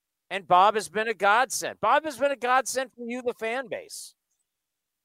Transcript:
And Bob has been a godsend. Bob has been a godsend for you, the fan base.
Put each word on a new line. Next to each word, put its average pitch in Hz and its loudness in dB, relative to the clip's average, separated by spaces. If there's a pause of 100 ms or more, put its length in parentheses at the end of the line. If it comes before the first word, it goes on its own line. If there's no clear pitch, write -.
(280)
And 180 -8
Bob 190 6
has 190 -4
been 214 -4
a 226 -2
godsend. 202 0
Bob 269 2
has 277 -6
been 285 0
a 269 -4
godsend 254 -2
for 240 -12
you, 247 -6
the 233 -4
fan 233 -6
base. - -12 (920)